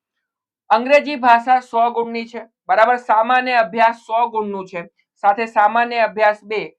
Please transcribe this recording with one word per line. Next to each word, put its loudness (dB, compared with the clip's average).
અંગ્રેજી 0
ભાષા 2
સો 0
ગુણની -6
છે, -12
બરાબર? 2
સામાન્ય 0
અભ્યાસ 0
સો -2
ગુણનું -6
છે, -10
સાથે 0
સામાન્ય 2
અભ્યાસ 0
બે, -6